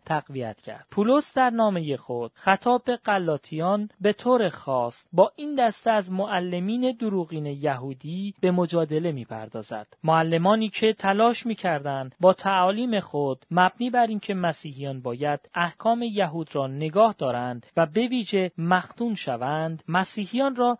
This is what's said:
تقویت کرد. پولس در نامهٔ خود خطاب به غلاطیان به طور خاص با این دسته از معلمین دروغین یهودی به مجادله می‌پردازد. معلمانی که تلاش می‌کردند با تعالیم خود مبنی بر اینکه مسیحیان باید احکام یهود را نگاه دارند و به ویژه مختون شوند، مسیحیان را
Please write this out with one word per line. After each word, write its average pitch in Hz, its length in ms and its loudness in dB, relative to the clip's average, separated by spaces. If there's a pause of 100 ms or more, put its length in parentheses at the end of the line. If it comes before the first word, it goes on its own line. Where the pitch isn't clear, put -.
تقویت 135 560 -6
کرد. - 300 -16
پولس 247 420 2
در 254 160 4
نامهٔ 185 480 0
خود 120 380 -6
خطاب 240 500 2
به 247 100 -2
غلاطیان 190 920 -2 (120)
به 208 120 4
طور 233 360 2
خاص 127 640 -4
با 180 220 6
این 294 200 -8
دسته 233 360 0
از 196 200 0
معلمین 196 880 -2
دروغین 170 460 -4
یهودی 143 960 -6
به 185 100 4
مجادله 165 600 0
می‌پردازد. 110 760 -10 (160)
معلمانی 165 680 4
که 220 240 0
تلاش 214 520 2
می‌کردند 143 760 -4
با 185 140 8
تعالیم 196 640 2
خود 147 220 -4 (300)
مبنی 185 380 2
بر 240 180 2
اینکه 208 260 -4
مسیحیان 139 680 -4
باید 135 380 -2 (140)
احکام 220 500 -2
یهود 175 520 -4
را 135 120 -2
نگاه 160 500 2
دارند 123 480 -4 (120)
و 165 80 6
به 202 220 0
ویژه 202 500 -2
مختون 185 580 -2
شوند، 151 720 -4
مسیحیان 214 680 -2
را 240 240 0